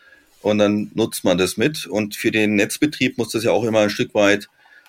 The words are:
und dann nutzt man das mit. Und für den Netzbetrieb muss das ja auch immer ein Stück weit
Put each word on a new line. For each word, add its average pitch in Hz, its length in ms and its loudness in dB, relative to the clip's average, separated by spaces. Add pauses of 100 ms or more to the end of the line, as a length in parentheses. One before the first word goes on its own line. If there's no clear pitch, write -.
(420)
und 107 160 2
dann 104 360 2
nutzt 113 300 -4
man 90 140 2
das 92 180 0
mit. 113 300 -2
Und 104 300 -4
für 117 140 -2
den 107 260 0
Netzbetrieb 127 600 0
muss 113 140 -4
das 110 140 -4
ja 110 80 2
auch 101 120 2
immer 110 140 2
ein 104 120 4
Stück - 240 -4
weit 104 340 2 (400)